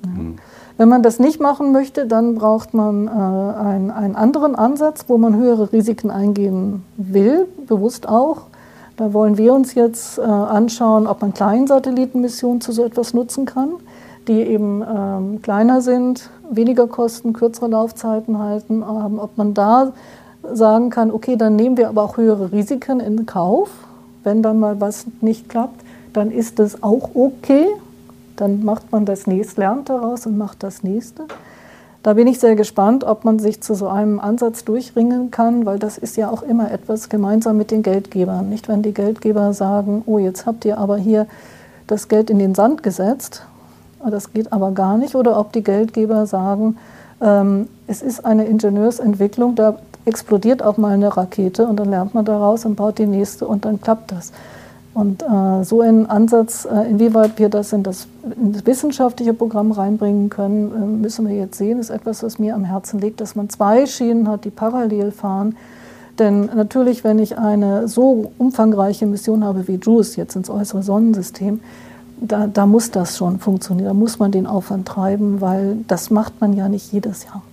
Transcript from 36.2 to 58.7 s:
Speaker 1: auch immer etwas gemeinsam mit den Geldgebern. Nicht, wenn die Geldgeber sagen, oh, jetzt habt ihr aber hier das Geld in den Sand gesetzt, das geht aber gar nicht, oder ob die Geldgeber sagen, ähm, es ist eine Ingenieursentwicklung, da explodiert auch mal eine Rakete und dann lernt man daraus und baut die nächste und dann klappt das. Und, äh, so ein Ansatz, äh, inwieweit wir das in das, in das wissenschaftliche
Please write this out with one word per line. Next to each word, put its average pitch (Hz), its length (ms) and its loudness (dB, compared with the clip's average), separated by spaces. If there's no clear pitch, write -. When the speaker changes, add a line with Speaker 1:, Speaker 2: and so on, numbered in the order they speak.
Speaker 1:
auch 226 120 -6
immer 233 280 0
etwas 220 400 -6
gemeinsam 214 480 0
mit 214 120 -2
den 220 120 0
Geldgebern. 190 640 -2
Nicht, 214 180 -8
wenn 208 140 -2
die 208 140 -2
Geldgeber 208 580 0
sagen, 202 540 -2
oh, 214 120 2
jetzt 185 280 -2
habt 233 180 -6
ihr 214 140 0
aber 202 180 0
hier 214 300 2
das 214 220 -4
Geld 220 220 2
in 208 80 4
den 190 160 2
Sand 233 280 2
gesetzt, 196 600 -4
das 208 240 -6
geht 220 220 -4
aber 196 160 0
gar 190 260 0
nicht, 269 200 0
oder 240 220 4
ob 208 140 -2
die 226 100 -2
Geldgeber 214 640 0
sagen, 202 540 -2
ähm, 202 480 2
es 214 120 -6
ist 254 240 -8
eine 220 220 2
Ingenieursentwicklung, 214 1080 0
da 220 220 4
explodiert 226 560 0
auch 208 160 2
mal 208 160 2
eine 202 200 2
Rakete 185 520 0
und 220 100 -2
dann 202 140 -2
lernt 190 240 -2
man 220 100 2
daraus 214 400 0
und 214 120 -2
baut 208 200 -2
die 214 100 0
nächste 202 400 -2
und 208 200 -2
dann 214 160 -2
klappt 220 300 -2
das. 175 200 -12
Und, 202 300 -2
äh, 190 400 2
so 220 200 2
ein 220 280 4
Ansatz, 226 560 2
äh, 220 240 0
inwieweit 220 480 4
wir 214 100 4
das 208 240 -2
in 202 120 0
das, 190 240 -8
in 208 160 0
das 208 140 -4
wissenschaftliche 247 680 0